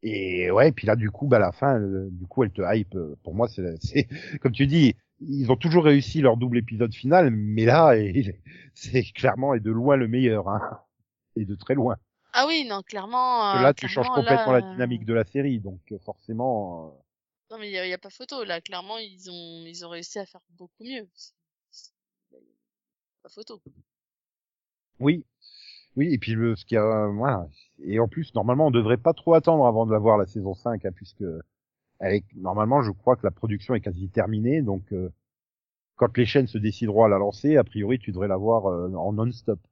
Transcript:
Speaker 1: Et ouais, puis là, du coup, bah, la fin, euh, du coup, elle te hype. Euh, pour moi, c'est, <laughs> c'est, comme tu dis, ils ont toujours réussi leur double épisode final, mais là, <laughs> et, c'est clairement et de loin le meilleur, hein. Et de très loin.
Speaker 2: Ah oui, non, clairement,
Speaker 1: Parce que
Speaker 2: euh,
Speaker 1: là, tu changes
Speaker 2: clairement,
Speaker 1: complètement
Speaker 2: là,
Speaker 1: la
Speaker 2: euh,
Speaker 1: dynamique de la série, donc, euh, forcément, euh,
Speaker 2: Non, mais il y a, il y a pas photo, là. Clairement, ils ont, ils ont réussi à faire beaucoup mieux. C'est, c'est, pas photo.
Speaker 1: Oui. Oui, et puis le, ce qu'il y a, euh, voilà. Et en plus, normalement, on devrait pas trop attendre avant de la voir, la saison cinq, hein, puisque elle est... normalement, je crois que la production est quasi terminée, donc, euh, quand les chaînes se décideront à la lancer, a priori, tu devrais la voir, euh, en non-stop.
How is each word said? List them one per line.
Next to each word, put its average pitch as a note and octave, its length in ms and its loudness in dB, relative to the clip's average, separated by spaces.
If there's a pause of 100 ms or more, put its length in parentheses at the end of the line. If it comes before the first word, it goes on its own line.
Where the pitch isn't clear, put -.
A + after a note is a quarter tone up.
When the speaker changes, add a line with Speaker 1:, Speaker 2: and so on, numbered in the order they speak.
Speaker 1:
Et F#2 480 -4
ouais, C3 200 6
puis - 140 -8
là, G#2+ 100 4
du G#2+ 140 -2
coup, - 180 -8
bah, B2+ 120 6
la F#2 120 2
fin, C#3 280 0
euh, G2 320 -4
du F2+ 160 -12
coup, - 160 0
elle G2+ 80 0
te G2 100 -8
hype. G2+ 340 -2
Euh, D#2 280 -8
pour E2 100 -12
moi, A2+ 140 -2
c'est, F2+ 300 -6
<laughs> - 40 -16
c'est, - 260 -2 (320)
comme B2+ 120 0
tu C#3 160 0
dis, C#3+ 260 4 (260)
ils C3+ 320 -2
ont B2+ 40 6
toujours E3+ 300 2
réussi D3 360 4
leur A#2+ 160 6
double A#2+ 220 0
épisode A2+ 340 -2
final, D3+ 380 4
mais G#2+ 340 0
là, C#3+ 300 8
<laughs> - 20 2
et, G2+ 420 -2 (360)
c'est - 280 -2
clairement B2+ 520 -2
et A2+ 40 -2
de G#2+ 120 -4
loin B2 240 4
le B2 120 2
meilleur, A2+ 420 0
hein. - 300 -6 (560)
Et G#2+ 100 -4
de G2+ 100 -8
très - 180 -4
loin. B2+ 240 0 (360)
Speaker 2:
Ah C4 140 2
oui, D#4 220 -2
non, G3 140 -8
clairement, A#3+ 560 -4
Speaker 1:
Parce G#3 160 0
que F#3+ 40 2
Speaker 2:
euh, - 40 4
Speaker 1:
là, C#3+ 100 6
tu B2+ 140 -6
changes B2 180 -2
Speaker 2:
clairement, B3 160 -2
Speaker 1:
complètement C3+ 320 2
Speaker 2:
là, B2+ 60 6
Speaker 1:
la - 80 -4
Speaker 2:
euh, - 60 -14
Speaker 1:
dynamique B2 320 -4
de A2+ 100 -4
la A2+ 100 2
série, C#3 340 -4
donc, F#2+ 220 -14 (100)
euh, G#2 140 -12
forcément, G#2 800 -8
euh, D#2 40 -20 (680)
Speaker 2:
Non, A3+ 40 -18
mais G#3 100 -14
il G3 40 -12
y F#3 60 -6
a, F#3 80 -6
il - 20 -6
y F3+ 40 -6
a F3+ 40 -8
pas G3 140 -18
photo, B3+ 320 -14
là. F3 180 -8
Clairement, F#3+ 380 -14
ils F#3 320 -18
ont, E3+ 340 -16
ils E3+ 180 -20
ont E3+ 60 -18
réussi F3 300 -14
à F#3+ 80 -12
faire F3+ 140 -20 (100)
beaucoup F3 320 -20
mieux. A#3 320 -16
C'est, - 180 -20 (380)
c'est, - 200 -20 (1300)
pas - 60 -20
photo. A3 300 -20 (1400)
Speaker 1:
Oui. D3 260 0 (680)
Oui, D3+ 180 0
et A#2+ 60 0
puis A2+ 140 -4
le, A2+ 220 0
ce - 80 -18
qu'il - 120 -4
y - 20 4
a, G#2+ 60 4
euh, G#2+ 280 0
voilà. G#2 360 -2 (360)
Et G2+ 160 -2
en A#2 80 2
plus, - 280 -8
normalement, B2 320 2
on C#3 40 2
devrait A#2 260 2
pas E3 160 2
trop - 200 2
attendre D#3+ 320 4
avant A2+ 220 2
de G#2+ 40 0
la G#2+ 60 2
voir, G#2+ 220 4
la F#2 80 0
saison G2 260 -6
cinq, A#2 320 -6
hein, F#2 100 -4
puisque - 280 -16 (760)
elle F#2+ 140 -2
est... G2+ 100 0 (120)
normalement, G#2+ 480 0
je G#2+ 80 -2
crois B2 240 2
que - 100 -8
la G2 60 0
production G#2+ 420 -4
est A2+ 80 -2
quasi F#2 280 -8
terminée, A2 520 -2
donc, G2 220 -4 (100)
euh, F#2 160 -6 (880)
quand A#2 200 0
les B2 120 2
chaînes C3+ 180 2
se A#2 140 -6
décideront G#2+ 460 2
à - 40 6
la G2 80 4
lancer, G#2 400 2
a A#2+ 60 6
priori, G#2+ 340 -4
tu A2 140 -8
devrais F#2 160 -4
la F#2+ 100 -2
voir, G#2 300 0
euh, F2+ 260 -4
en F#2+ 200 -4
non-stop. A2 460 -4 (120)